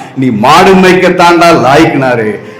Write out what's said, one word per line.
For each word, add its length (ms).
"நீ 100
மாடு 480
மேய்க்கத்தாண்டா 920
லாய்க்குனாரு." 680